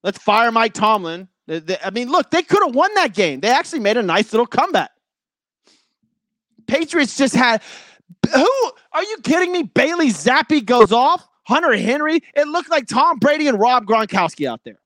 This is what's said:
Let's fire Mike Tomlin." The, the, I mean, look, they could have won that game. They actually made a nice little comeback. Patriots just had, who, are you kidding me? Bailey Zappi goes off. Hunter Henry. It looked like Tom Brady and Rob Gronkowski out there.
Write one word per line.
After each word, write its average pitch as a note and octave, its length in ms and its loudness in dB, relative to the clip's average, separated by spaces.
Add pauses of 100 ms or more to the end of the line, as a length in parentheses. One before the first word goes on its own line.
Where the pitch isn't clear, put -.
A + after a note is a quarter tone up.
Let's F#3+ 140 -4
fire A3+ 340 2
Mike A3+ 220 0
Tomlin." F#3+ 540 -2 (180)
The, D#3+ 140 -8
the, E3 260 -8
I - 60 -6
mean, A#3+ 180 -6
look, D#4+ 220 -2
they F4 100 0
could G4 240 0
have B3+ 80 -4
won F4 220 0
that D4+ 180 0
game. D#3 260 -2
They G3 100 -2
actually D4 320 0
made G#3+ 160 0
a A#3+ 40 0
nice F#3+ 320 0
little A#3 140 0
comeback. E4+ 420 -2 (1800)
Patriots D#4 500 -2
just C#4 200 0
had, A#3+ 260 2 (720)
who, A4 380 2 (220)
are E4 100 -2
you G#4+ 200 -8
kidding F4+ 280 0
me? F4+ 100 -2
Bailey D4 480 0
Zappi C4 500 0
goes A3+ 320 4
off. C#4+ 360 0 (160)
Hunter C4+ 340 0
Henry. D4+ 460 -2 (100)
It D4 140 0
looked D#4+ 240 -4
like C#4+ 160 -2
Tom C#4 320 0
Brady D4 280 0
and A3+ 120 0
Rob A#3+ 260 2
Gronkowski F#3 640 -2
out A2+ 140 -12
there. G#2 220 -20